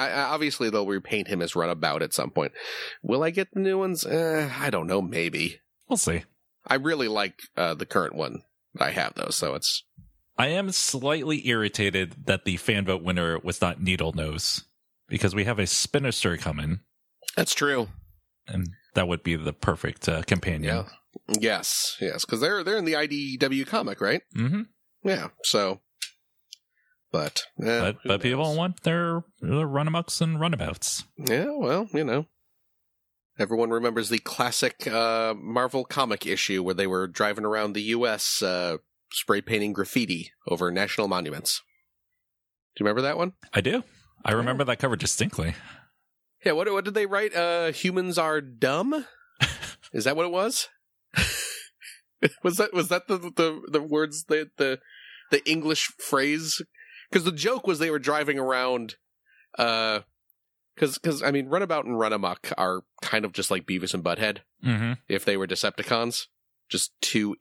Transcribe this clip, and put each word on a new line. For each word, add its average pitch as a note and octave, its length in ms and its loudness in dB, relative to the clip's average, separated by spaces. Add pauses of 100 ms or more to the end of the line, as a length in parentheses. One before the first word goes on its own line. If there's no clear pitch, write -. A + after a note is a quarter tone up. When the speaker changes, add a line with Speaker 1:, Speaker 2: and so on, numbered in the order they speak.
Speaker 1:
I, C3 140 0
obviously C#3 460 0
they'll G#2 160 2
repaint G2 420 -2
him F#2 140 -2
as E2+ 140 -2
Runabout D#2+ 460 0
at D#2 120 -2
some C2 160 -2
point. D2 220 -2 (500)
Will C3 220 2
I E3 80 0
get F#3+ 220 -4
the G3 60 -2
new F#3+ 200 2
ones? F#3+ 260 -2
Uh, D#3 440 0 (100)
I C#3+ 100 0
don't E2+ 180 0
know, F#2+ 140 2
maybe. E2 580 -2 (300)
Speaker 2:
We'll B3+ 80 2
see. E2 260 0 (420)
Speaker 1:
I C3 100 4
really C#3 320 0
like, G#2 320 0 (180)
uh, E2+ 160 2
the D2 120 -6
current F2+ 300 0
one D2+ 280 -4 (360)
I C#2+ 120 2
have, D#2+ 240 -2
though, G1+ 160 -4
so C#2+ 240 0
it's - 280 -2 (540)
Speaker 2:
I B2 100 2
am F#3+ 240 -2
slightly D3 760 0
irritated G2 800 0
that F#2+ 200 2
the F2+ 120 0
fan G#2 280 2
vote F#2 180 0
winner F2 360 2
was - 220 -4
not E2+ 200 2
Needle F#2 320 2
Nose, D#2 500 -2 (440)
because G2+ 280 0
we G#2 100 2
have A2 140 0
a G2 40 2
Spinester A2 760 0
coming. D2+ 400 -2 (560)
Speaker 1:
That's - 180 2
true. C3 360 2 (580)
Speaker 2:
And F2+ 220 -4 (260)
that F#2 120 4
would F2 160 -2
be E2+ 120 2
the D2+ 180 -2
perfect, - 560 -2
uh, D#2+ 140 0
companion. D#2+ 520 0
Speaker 1:
Yeah. A2 100 -4 (540)
Yes, - 640 0
yes, - 240 -2
'cause A2+ 160 -2
they're, F3+ 220 2
they're G3+ 140 0
in F#3 80 -2
the D#3+ 100 2
I D3+ 100 2
D C#3+ 320 -4
W C3+ 280 2
comic, - 360 -2
right? A2 200 2 (140)
Speaker 2:
Mm-hmm. C3+ 260 2 (420)
Speaker 1:
Yeah, F#3+ 240 0 (160)
so, G2 380 2 (1300)
but, D2+ 320 -2 (160)
uh, - 60 -4 (160)
Speaker 2:
But, G#2 200 2
Speaker 1:
who - 80 -2
Speaker 2:
but G2 120 2
people B2+ 240 2
Speaker 1:
knows? D#3 120 0
Speaker 2:
want F3+ 260 -2
their, E3+ 400 0 (160)
their D3+ 280 0
Runamucks D#3 540 0
and D#3+ 160 2
Runabouts. D3 640 -2 (140)
Speaker 1:
Yeah, D#3+ 340 2
well, G#3 420 0
you D#3 100 2
know. C#3 220 0 (1120)
Everyone A2+ 320 0
remembers A2+ 400 0
the A#2 100 2
classic, - 680 -2
uh, A2+ 500 2
Marvel B2 480 -2
comic A#2+ 400 -2
issue F#2+ 380 0
where F#2 120 0
they F#2+ 120 2
were F#2 200 0
driving G#2 380 -2
around G#2+ 280 0
the G#2+ 100 -2
U A#2 240 0
S, - 340 -2
uh, F2+ 360 0 (340)
spray G#2 300 0
painting G#2 320 0
graffiti F#2+ 580 -2 (160)
over F2 240 0
national G2+ 360 0
monuments. E2 540 -2 (1120)
Do G#2 80 -2
you - 40 2
remember A2 160 2
that D3 140 0
one? F3+ 160 -2 (200)
Speaker 2:
I G2+ 80 4
do. A3 220 0 (420)
I G#2+ 60 2
Speaker 1:
Yeah. A2 60 4
Speaker 2:
remember B2+ 260 0
that B2 160 0
cover B2 160 0
distinctly. - 580 -2 (920)
Speaker 1:
Yeah, E3+ 100 2
what, G3 180 0
what G3 140 0
did G3+ 100 -4
they G#3+ 100 2
write? G3+ 300 -2
Uh, E3+ 360 0
"Humans F#3 460 -2
are D#3 240 2
dumb"? C#3+ 640 0 (340)
Speaker 2:
<laughs> - 540 -4
Speaker 1:
Is G#2+ 120 -2
that C#3 100 4
what E3+ 100 2
it F3 60 -2
was? G3 360 0 (480)
<laughs> - 80 4 (1160)
Was F3+ 140 2
that, G#3 180 2
was F3 140 2
that F3+ 220 0
the, F#3+ 80 2
the, E3 500 0
the D3 140 2
words, D3+ 480 0
the, D#3 260 0
the, C3 240 0 (500)
the C#3+ 200 4
English D#3 500 2
phrase? D3 640 0 (500)
'Cause F3 140 4
the F3+ 80 2
joke G3+ 340 -2
was D#3+ 120 0
they D#3+ 120 2
were D3+ 80 0
driving D3 400 0
around, B2+ 560 0 (640)
uh, A2+ 400 2 (800)
'cause, C#3 200 2
'cause, D#3+ 240 -2
I C#3+ 100 2
mean, C#3 180 0
Runabout E3 340 0
and A#2+ 160 -2
Runamuck G2+ 580 0
are F#2 260 0 (180)
kind G#2+ 240 0
of F2+ 80 -8
just - 180 -4
like F#2 160 0
Beavis F2+ 260 -2
and F2 120 -4
Butthead G2+ 320 0 (280)
Speaker 2:
Mm-hmm. A#2 280 0 (160)
Speaker 1:
if G2 160 0
they G2+ 100 4
were F#2+ 120 0
Decepticons. A2+ 800 -2 (420)
Just - 320 -2
two G#2 400 0